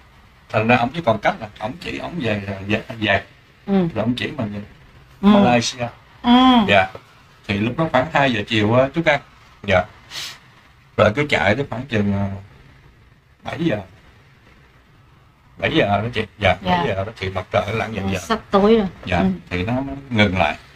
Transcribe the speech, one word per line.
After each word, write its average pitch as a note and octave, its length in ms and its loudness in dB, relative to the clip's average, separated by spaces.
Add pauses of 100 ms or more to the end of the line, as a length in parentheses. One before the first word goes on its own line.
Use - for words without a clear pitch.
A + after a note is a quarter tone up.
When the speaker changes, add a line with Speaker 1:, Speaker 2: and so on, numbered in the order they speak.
(500)
Speaker 1:
Thành A2+ 180 0
ra B2 100 6
ông A#2+ 160 -2
chỉ E3+ 120 -6
còn A2 140 2
cách F#3 200 0
là G#2+ 80 -12 (120)
ông G#2+ 120 -8 (100)
chỉ - 160 -10
ông - 140 -10 (100)
về, G#2+ 200 -2 (260)
về, G#2+ 140 -2 (180)
về. G2+ 240 0 (420)
Speaker 2:
Ừ. G3+ 80 -2
Speaker 1:
Rồi E3+ 300 0
ông B2 100 0
chỉ B2 240 -6
mình G#2 160 -6
về G2+ 60 -8 (640)
Speaker 2:
Ừ. G3 60 2
Speaker 1:
Malaysia. B2 600 4 (360)
Speaker 2:
Ừ. A#3+ 60 2 (380)
Speaker 1:
Dạ. G2 200 6 (600)
Thì G2+ 100 -2
lúc A2+ 200 -2
đó D#3+ 140 0
khoảng - 220 2
hai C#3 200 2
giờ G#2+ 140 -2
chiều G#2+ 260 2
á, C3 220 4
chú E3+ 100 0
Cang. D3 140 2 (480)
Dạ. F#2 160 4 (1120)
Rồi G2+ 180 6
cứ D3 140 0
chạy F#2+ 260 0
tới C#3 140 -4
khoảng A#2 160 -8
chừng, G2+ 280 -2
ờ, G2+ 120 -2 (1200)
bảy - 220 -10
giờ. B2+ 120 -2 (1800)
Bảy G2+ 180 -2
giờ C#3 120 2
đó G2+ 260 0
chị. G2+ 120 -4 (140)
Dạ, G2 220 2
Speaker 2:
Dạ. F3+ 160 0
Speaker 1:
bảy F3 100 -2
giờ G2 160 -2
đó G#2+ 160 -8
thì F#2+ 100 -6
mặt F#2 220 -6
trời F#2 120 2 (100)
lặn A2 220 -4
dần G2 100 -4
Speaker 2:
Dạ, F#2+ 60 -2
Speaker 1:
dần. F#2 100 -4
Speaker 2:
sắp A3 180 -4 (120)
tối G#3 260 6
rồi. G3 100 0 (180)
Speaker 1:
Dạ, F2+ 140 0
Speaker 2:
Ừ. G3 60 2 (240)
Speaker 1:
thì F2+ 160 -2
nó A2+ 80 -2
mới C#3 220 -4 (140)
ngừng G#2 280 2
lại. D#2 180 0 (200)